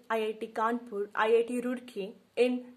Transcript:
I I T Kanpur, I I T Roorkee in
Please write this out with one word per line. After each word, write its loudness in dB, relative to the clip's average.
I 0
I -4
T -10
Kanpur, -2
I 2
I 4
T -2
Roorkee -6
in 2